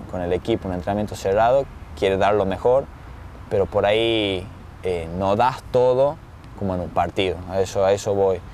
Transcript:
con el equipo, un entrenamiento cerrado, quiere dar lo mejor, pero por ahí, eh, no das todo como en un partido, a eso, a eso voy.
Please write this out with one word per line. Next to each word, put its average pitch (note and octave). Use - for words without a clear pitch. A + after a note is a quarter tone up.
con F2+
el F2
equipo, G2+
un F#2
entrenamiento G2+
cerrado, A#2
quiere F#2+
dar G2
lo G2+
mejor, A#2
pero G2
por G2
ahí, G#2
eh, F2
no G2
das B2
todo B2+
como F#2+
en F2
un E2+
partido, F2
a F#2+
eso, F#2+
a G2
eso G#2
voy. F#2+